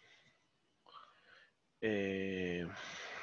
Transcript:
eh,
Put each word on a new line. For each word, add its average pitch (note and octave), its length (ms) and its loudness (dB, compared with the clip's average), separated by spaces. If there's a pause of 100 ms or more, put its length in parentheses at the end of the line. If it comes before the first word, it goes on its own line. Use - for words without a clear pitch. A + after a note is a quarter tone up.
(1800)
eh, F#2+ 880 2 (560)